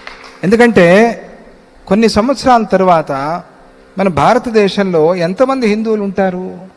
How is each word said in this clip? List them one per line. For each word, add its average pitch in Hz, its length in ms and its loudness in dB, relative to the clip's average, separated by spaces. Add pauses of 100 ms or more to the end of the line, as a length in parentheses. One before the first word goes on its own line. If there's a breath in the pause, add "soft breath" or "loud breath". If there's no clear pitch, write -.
(440)
ఎందుకంటే 208 420 4 (1000)
కొన్ని 220 220 0
సంవత్సరాల 240 540 0
తర్వాత 185 480 0 (840)
మన 190 100 -2
భారతదేశంలో 190 1080 0
ఎంతమంది 233 520 -2
హిందువులు 214 360 -2
ఉంటారు? 185 540 -4 (200)